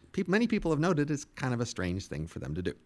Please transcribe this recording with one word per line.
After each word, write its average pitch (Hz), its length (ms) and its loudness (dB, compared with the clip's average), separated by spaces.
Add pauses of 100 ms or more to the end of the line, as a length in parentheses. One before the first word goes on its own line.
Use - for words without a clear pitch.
(120)
peop-, 190 160 -2
many 214 180 4
people 202 240 2
have 147 100 4
noted 156 300 4
is 143 140 -2 (120)
kind 127 180 0
of 117 60 0
a 120 60 0
strange 92 400 -2
thing 78 200 -6
for 82 120 -10
them 76 160 -4
to 90 80 -2
do. - 120 -2 (100)